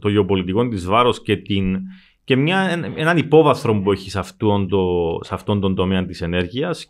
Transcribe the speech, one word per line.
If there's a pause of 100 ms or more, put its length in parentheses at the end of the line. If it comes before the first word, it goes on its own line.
το
γεωπολιτικό
της
βάρος
και,
την, (480)
και
μια,
εν-,
έναν
υπόβαθρο
που
έχει
σε
αυτόν
το, (440)
σε
αυτόν
τον
τομέα
της
ενέργειας